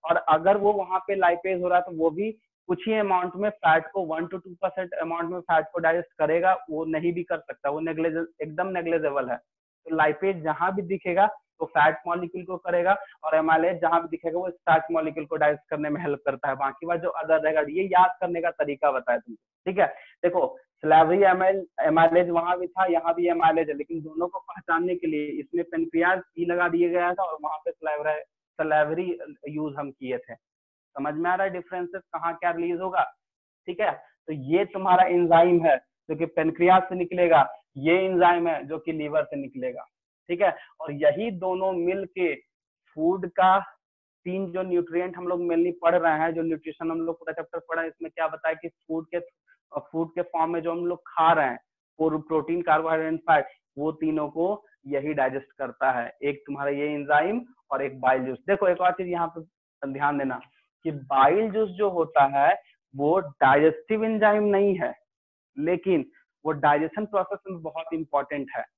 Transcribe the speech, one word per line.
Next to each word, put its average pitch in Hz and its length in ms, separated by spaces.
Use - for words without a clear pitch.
और 170 120
अगर 170 280
वो 202 160
वहां 185 340
पे 196 80
lipase 180 460
हो 180 60
रहा 180 100
है 180 80
तो 185 120
वो 160 140
भी 208 200
कुछ 180 180
ही 220 80
amount 180 400
में 202 140
fat 165 420
को, 196 140
one 160 200
to 180 180
two 180 180
percent 185 320
amount 165 380
में 180 100
fat 160 320
को 175 60
digest 165 400
करेगा, 170 340
वो 156 160
नहीं 160 280
भी 170 100
कर 165 160
सकता, - 300
वो 151 100
negligible, 165 480
एकदम 160 260
negligible 160 600
है। 117 80
तो - 580
lipase 160 480
जहां 160 320
भी 202 60
दिखेगा 180 440
तो 160 80
fat 160 300
molecule 175 380
को 185 120
करेगा, 175 380
और 156 140
amylase 160 440
जहां 170 200
भी 165 60
दिखेगा 165 320
वो 185 100
स्टार्च 160 420
molecule 160 340
को 160 100
digest 151 340
करने 151 200
में 147 120
help 147 240
करता 139 240
है। 135 60
बाकी 135 300
बात 170 140
जो 175 100
अदर 160 320
रहेगा, 156 200
ये 151 260
याद 180 340
करने 175 200
का 170 120
तरीका 147 380
बताया 123 280
तुमको, 113 220
ठीक 190 140
है। 175 80
देखो, 175 220
salivary 160 440
amyl-, 185 340
amylase 165 400
वहां 175 300
भी 180 80
था, 185 240
यहाँ 165 240
भी 175 160
amylase 165 360
है, 143 100
लेकिन 156 240
दोनों 156 260
को - 120
पहचानने 175 560
के 175 120
लिए 151 200
इसमें 170 260
pancreas 165 580
ई 170 60
लगा 175 240
दिया 170 200
गया 175 240
था 190 100
और 156 200
वहां 156 220
पे 170 80
salivary, 151 440
salivary 156 500
use 151 280
हम 143 140
किए 127 280
थे। 117 160
समझ 147 180
में 165 160
आ 180 60
रहा 196 100
है 190 80
differences, 180 480
कहाँ 165 200
क्या 175 180
release 170 280
होगा, 185 240
ठीक 175 120
है। 202 120
तो 160 60
ये 151 320
तुम्हारा 185 400
enzyme 175 600
है 147 100
जो 156 60
कि 160 100
pancreas 170 580
से 185 120
निकलेगा, 175 520
ये 156 240
enzyme 175 460
है 147 200
जो 156 120
कि 160 120
लीवर 151 320
से 147 120
निकलेगा, 127 480
ठीक 175 120
है। 185 120
और 160 120
यही 151 360
दोनों 185 320
मिलके 180 600
food 175 320
का 185 280
तीन 185 260
जो 185 120
nutrient 175 540
हम 180 100
लोग 175 140
mainly 175 400
पढ़ 170 140
रहे 165 240
हैं, 165 140
जो 165 80
nutrition 165 500
हम 165 100
लोग 165 180
पूरा 160 140
chapter 165 260
पढ़ा 165 220
है, 165 60
इसमें 160 240
क्या 160 160
बताया 160 280
कि 165 120
फूड 160 400
के, 175 120
फूड 160 440
के 175 60
form 170 320
में 165 80
जो 165 100
हम 175 140
लोग 175 220
खा 165 260
रहे 151 140
हैं, 120 120
वो 156 200
protein, 160 420
कार्बोहाइड्रेट, 160 600
fat, 151 260
वो 151 140
तीनों 156 380
को 180 340
यही 143 260
digest 135 440
करता 131 340
है। 120 200
एक 143 240
तुम्हारा 143 240
ये 147 220
enzyme 151 520
और 135 120
एक 131 180
bile 131 240
juice। 131 220
देखो, 196 200
एक 180 140
और 180 100
चीज 180 160
यहाँ 170 200
पे 160 640
ध्यान 143 260
देना 131 240
कि 160 60
bile 143 600
juice 214 180
जो 196 200
होता 160 400
है 143 240
वो 147 260
digestive 156 840
enzyme 214 420
नहीं 202 320
है, - 160
लेकिन 170 480
वो 156 80
digestion 151 520
process 196 340
में 175 120
बहुत 160 320
important 143 640
है। 117 80